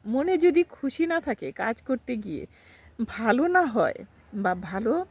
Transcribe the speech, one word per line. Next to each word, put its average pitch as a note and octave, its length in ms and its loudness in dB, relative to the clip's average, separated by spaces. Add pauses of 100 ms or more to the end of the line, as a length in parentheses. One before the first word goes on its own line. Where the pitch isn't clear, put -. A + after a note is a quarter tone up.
মনে C#4+ 320 0
যদি E4+ 260 6
খুশি - 420 -2
না E4 160 -2
থাকে, G3+ 300 -6
কাজ - 300 -4
করতে B3+ 340 -4
গিয়ে G3 300 -8 (600)
ভালো A#3 400 2
না F4+ 140 4
হয় A3 320 2 (400)
বা G3 220 0
ভালো G3+ 560 -2